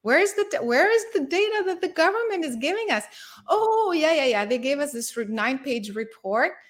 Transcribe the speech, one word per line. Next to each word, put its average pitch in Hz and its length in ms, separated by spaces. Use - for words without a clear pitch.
Where 254 160
is 403 160
the, 403 260
where 254 280
is 453 240
the 302 120
data 403 400
that 359 160
the 359 80
government 392 560
is 247 120
giving 381 340
us? 214 120
Oh, 440 460
yeah, 311 200
yeah, 277 120
yeah. 208 200
They 240 120
gave 269 220
us 285 140
this 233 240
re-, 226 80
nine-page 226 720
report 220 580